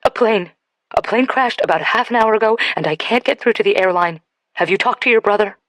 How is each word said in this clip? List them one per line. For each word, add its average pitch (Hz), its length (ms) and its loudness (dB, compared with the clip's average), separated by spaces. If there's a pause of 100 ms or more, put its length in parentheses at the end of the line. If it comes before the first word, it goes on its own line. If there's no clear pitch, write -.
A - 60 2
plane. 214 400 0 (460)
A - 40 0
plane 247 260 0
crashed 254 360 -2
about 165 180 0
a - 40 -8
half - 260 -2
an 240 60 -2
hour 220 180 2
ago, 220 240 2 (160)
and 160 140 -2
I 156 80 -2
can't 240 260 -2
get - 160 -2
through - 160 0
to - 80 -2
the 202 140 2
airline. 175 440 0 (340)
Have 175 140 -2
you 190 80 0
talked 226 280 -2
to 254 60 0
your 226 100 4
brother? 208 360 0 (120)